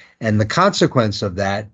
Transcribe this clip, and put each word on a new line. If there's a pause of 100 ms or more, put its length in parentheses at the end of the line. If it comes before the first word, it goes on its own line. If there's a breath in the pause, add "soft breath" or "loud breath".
(200 loud breath)
And
the
consequence
of
that